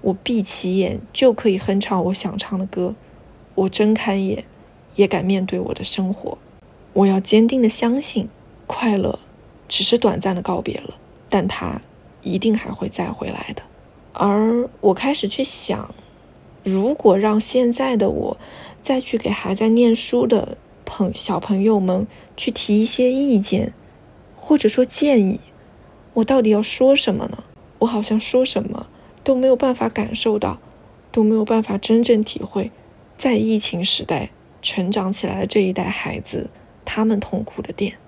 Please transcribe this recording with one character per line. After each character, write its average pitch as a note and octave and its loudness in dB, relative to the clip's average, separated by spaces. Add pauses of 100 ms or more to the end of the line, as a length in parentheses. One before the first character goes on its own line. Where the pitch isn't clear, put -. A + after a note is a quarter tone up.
我 F#3+ 0
闭 A3+ -2
起 F#3+ 0
眼 F#3+ -2 (120)
就 B3+ 4
可 A3 0
以 F#3+ 0
哼 G3 0
唱 F#3 -2
我 F#3+ 0
想 G3+ -4
唱 - -6
的 F#3 -4
歌， F#3+ -4 (640)
我 F#3+ 2
睁 G#3+ 2
开 G#3+ 0
眼 G3 -2 (500)
也 G3 4
敢 F#3+ -2
面 F#3+ 0
对 F#3 -4
我 - -6
的 - -10
生 F#3+ -4
活。 - -12 (540)
我 G3 4
要 G3 2
坚 A3 4
定 C4 0
地 A3+ 4
相 A#3+ 0
信， A3+ -4 (380)
快 G#3+ -2
乐 - -2 (500)
只 - 0
是 - 2
短 G#3+ 0
暂 F#3+ -2
的 F3+ -6
告 F3+ -4
别 - -8
了， - -16 (340)
但 - 0
它 - -8 (400)
一 F#3 -4
定 A3 0
还 - -6
会 G3+ -8
再 - -6
回 - -10
来 - -10
的。 - -14 (500)
而 A3 0 (120)
我 G3 4
开 C4+ -2
始 D4 -4
去 G3+ -4
想， - 0 (680)
如 G3 0
果 G3 6
让 G#3+ 2
现 A#3+ 2
在 C4 -2
的 G3 2
我 - -4 (440)
再 C4 0
去 B3+ -4
给 - -4
还 G3 -2
在 G#3+ 2
念 A#3 6
书 A#3+ 0
的 - 0 (280)
朋-， - -4
小 F3+ -4
朋 G3 -2
友 G#3+ 4
们 F#3 -2 (300)
去 - -4
提 G#3+ 2
一 A3+ 2
些 B3+ 2
意 C4 2
见， - -2 (640)
或 - 2
者 A3+ 4
说 B3+ 4
建 C4+ 2
议， F#3+ 0 (720)
我 A3+ 2
到 C4+ 4
底 G#3+ 4
要 G#3+ 2
说 C4 4
什 C#4 2
么 A3 -4
呢？ - -12 (380)
我 A3 4
好 A#3 -2
像 G#3+ 0
说 B3+ 2
什 - 0
么 - -10 (360)
都 C4+ 2
没 B3+ 2
有 C4 8
办 B3+ 2
法 A3+ -2
感 A3 -4
受 G#3+ 0
到， G3 -4 (540)
都 A3+ 2
没 G#3+ 4
有 A3 2
办 A3 2
法 G3+ -4
真 A3+ 2
正 A3+ 4
体 - -8
会 - -6 (460)
在 B3 0
疫 A3 2
情 F3 -4
时 - 0
代 - -4 (320)
成 F#3 -2
长 G3 -2
起 G3+ -4
来 F#3+ -4
的 F#3+ -2
这 G#3 2
一 F#3 0
代 F#3 -4
孩 - -6
子， - -10 (380)
他 - -2
们 A3 0
痛 G#3 -6
苦 - -14
的 - -10
点。 - -6